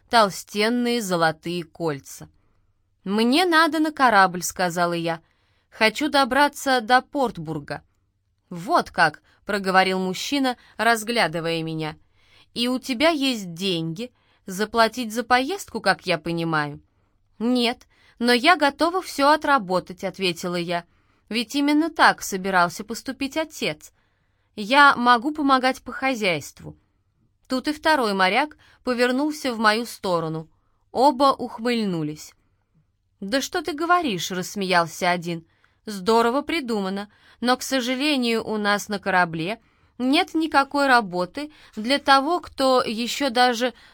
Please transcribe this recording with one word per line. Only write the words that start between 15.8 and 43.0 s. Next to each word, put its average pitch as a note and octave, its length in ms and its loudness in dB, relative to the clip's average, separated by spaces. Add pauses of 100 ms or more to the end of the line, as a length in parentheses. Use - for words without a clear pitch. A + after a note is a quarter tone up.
как F#3 260 -2
я E3+ 120 0
понимаю?» D#3 640 -4 (560)
«Нет, A#3+ 480 -2 (320)
но A#3+ 140 2
я B3+ 240 4
готова D4+ 440 0
всё C#4 300 2
отработать», — G3+ 720 0
ответила F3+ 520 -4
я. E3+ 280 -4 (440)
«Ведь A#3 260 -4
именно D4 340 2
так C4+ 340 2
собирался F#3 640 -2
поступить C4+ 520 -8
отец. B3 560 -6 (680)
Я C#4 360 6
могу A#3+ 340 2
помогать C4 520 0
по B3 100 -14
хозяйству». F#3 840 -4 (720)
Тут B3+ 220 -4
и D4+ 40 0
второй D4 400 0
моряк G3 440 2 (260)
повернулся B3+ 720 0
в A3 40 -6
мою A3+ 280 2
сторону. D#3+ 640 -4 (400)
Оба C4+ 420 4
ухмыльнулись. G#3 1040 -4 (840)
«Да G#3 200 -2
что E4+ 220 -4
ты E4+ 100 -6
говоришь?» — D#4 600 0
рассмеялся F3+ 800 0
один. E3+ 340 -6 (400)
«Здорово A3+ 560 0
придумано, G#3+ 640 -4 (320)
но, B3 160 2
к B3 60 -6
сожалению, B3+ 800 0
у G#3+ 120 -6
нас G#3 320 -2
на G#3 100 -4
корабле F3+ 600 -2 (360)
нет C#4+ 380 0
никакой C#4+ 540 0
работы A3 640 0 (240)
для B3 240 -2
того, C#4 400 2
кто C4 420 0
ещё A#3+ 480 -4